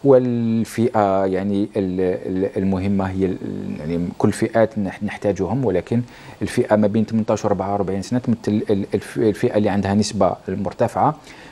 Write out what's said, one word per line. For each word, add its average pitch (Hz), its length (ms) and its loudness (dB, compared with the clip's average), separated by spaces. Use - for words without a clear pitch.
والفئة 113 1200 4
يعني 98 380 0
ال-، 92 600 0
ال-، 95 320 -2
المهمة 95 480 0
هي 95 200 0
ال-، 92 120 -2
يعني 85 280 -4
كل 107 140 2
فئات 110 480 0
نح-، 95 240 -4
نحتاجهم، 101 640 -2
ولكن 98 360 0
الفئة 107 340 0
ما 104 120 2
بين 107 180 2
ثمنتاش 110 400 -2
وأربعة 98 260 0
وأربعين 98 300 -2
سنة 123 180 -2
تمثل 107 500 0
ال-، 101 240 2
الف-، - 240 -4
الفئة 110 400 0
اللي 104 120 2
عندها 98 240 0
نسبة 101 420 2
مرتفعة، 104 680 -2